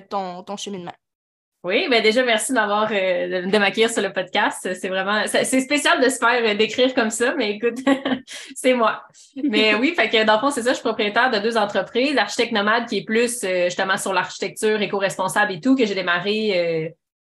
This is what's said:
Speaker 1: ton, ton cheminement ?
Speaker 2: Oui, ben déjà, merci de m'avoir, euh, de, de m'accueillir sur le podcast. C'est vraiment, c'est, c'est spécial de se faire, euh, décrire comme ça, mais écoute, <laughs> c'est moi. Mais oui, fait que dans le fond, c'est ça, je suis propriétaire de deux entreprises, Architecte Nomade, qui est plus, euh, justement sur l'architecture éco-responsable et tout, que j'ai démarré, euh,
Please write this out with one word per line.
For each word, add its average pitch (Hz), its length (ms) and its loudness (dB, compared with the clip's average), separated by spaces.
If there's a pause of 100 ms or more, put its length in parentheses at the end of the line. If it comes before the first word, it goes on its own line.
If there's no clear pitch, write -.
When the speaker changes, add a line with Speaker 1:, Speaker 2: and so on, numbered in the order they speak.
Speaker 1:
ton, 185 360 -8
ton 202 120 -12
cheminement ? 190 380 -10 (720)
Speaker 2:
Oui, 233 260 0
ben 226 140 4
déjà, 220 200 4
merci 226 280 0
de 254 60 0
m'avoir, 208 340 2
euh, 180 520 -2
de, 190 60 -4
de 196 80 4
m'accueillir 208 320 2
sur 233 120 -2
le 196 100 -2
podcast. 202 640 -2
C'est 185 160 -8
vraiment, 190 380 -2
c'est, 226 180 0
c'est 262 160 2
spécial 294 420 2
de 240 60 6
se 262 80 -2
faire, 240 260 2
euh, 214 120 2
décrire 233 380 2
comme 226 160 2
ça, 240 260 0
mais 226 160 -2
écoute, 233 340 -2
<laughs> 269 680 -2
c'est 254 180 2
moi. 226 280 0 (400)
Mais 214 320 4
oui, 254 220 0
fait 220 140 0
que 220 160 2
dans 214 80 6
le 214 60 4
fond, 269 120 0
c'est 262 100 -4
ça, 240 100 0
je - 40 2
suis - 80 -10
propriétaire 226 480 0
de 220 80 0
deux 226 180 0
entreprises, 214 600 0
Architecte 226 340 0
Nomade, 220 360 0
qui 214 100 -2
est 190 80 -6
plus, 233 400 0
euh, 180 200 0
justement 190 300 0
sur 190 160 -4
l'architecture 208 720 -2
éco-responsable 196 720 0
et 165 80 -10
tout, 262 160 4
que 254 80 2
j'ai 202 100 0
démarré, 180 920 0
euh, 165 40 -6 (440)